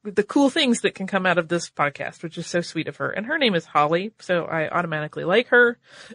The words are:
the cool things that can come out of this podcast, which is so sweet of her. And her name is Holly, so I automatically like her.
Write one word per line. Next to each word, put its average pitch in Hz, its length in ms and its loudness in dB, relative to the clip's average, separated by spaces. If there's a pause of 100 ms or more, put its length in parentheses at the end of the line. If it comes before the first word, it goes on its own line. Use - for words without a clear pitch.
the 208 180 -2
cool 277 280 4
things 262 320 2
that 196 120 0
can 190 120 -8
come 185 180 -2
out 175 140 4
of 165 100 -2
this 170 220 -2
podcast, - 520 -4
which 165 140 -10
is 170 100 -10
so 175 140 -2
sweet 165 260 -6
of 143 120 -10
her. 139 100 -4
And - 160 -6
her 302 140 -4
name 247 160 2
is 165 100 0
Holly, 170 540 0
so 175 260 -2
I 160 240 -2
automatically 156 560 -4
like 202 240 2
her. 240 300 4 (360)